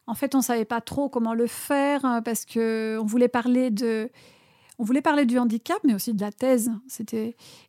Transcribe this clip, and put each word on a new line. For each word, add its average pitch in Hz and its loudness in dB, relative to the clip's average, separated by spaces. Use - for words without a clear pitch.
en 226 -6
fait, 277 -4
on 262 6
savait 233 0
pas 233 -4
trop 277 -4
comment 226 -2
le 233 2
faire, 277 0
hein, 233 0
parce 226 -4
que 220 -2
on 220 -2
voulait 240 4
parler 247 2
de, 226 -2
on 240 -4
voulait 254 2
parler 294 2
du 240 2
handicap, 240 0
mais 262 4
aussi 208 -2
de 196 -2
la 208 -4
thèse. 247 2
C'était, 226 -8